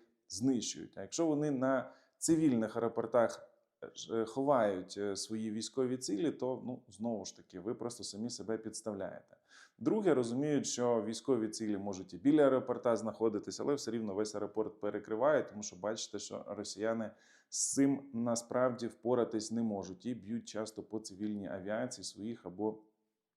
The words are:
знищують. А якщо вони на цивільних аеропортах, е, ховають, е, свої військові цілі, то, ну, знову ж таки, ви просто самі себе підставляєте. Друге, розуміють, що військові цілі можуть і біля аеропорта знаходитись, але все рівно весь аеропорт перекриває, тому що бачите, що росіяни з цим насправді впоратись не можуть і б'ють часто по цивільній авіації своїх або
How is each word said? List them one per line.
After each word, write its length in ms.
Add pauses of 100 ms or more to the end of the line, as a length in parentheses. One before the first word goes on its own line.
(280)
знищують. 720
А 20
якщо 260
вони 240
на 400 (280)
цивільних 580
аеропортах, 720 (640)
е, 140
ховають, 720
е, 180
свої 340
військові 460
цілі, 340
то, 360
ну, 220
знову 360
ж 120
таки, 240
ви 140
просто 300
самі 260
себе 280
підставляєте. 800 (440)
Друге, 340
розуміють, 520
що 380
військові 440
цілі 300
можуть 360
і 40
біля 240
аеропорта 540
знаходитись, 640
але 140
все 160
рівно 240
весь 200
аеропорт 460
перекриває, 600
тому 200
що 140
бачите, 420
що 300
росіяни 640 (380)
з 240
цим 300 (100)
насправді 760
впоратись 640
не 120
можуть 440
і 80
б'ють 340
часто 340
по 180
цивільній 480
авіації 560
своїх 420
або 320 (580)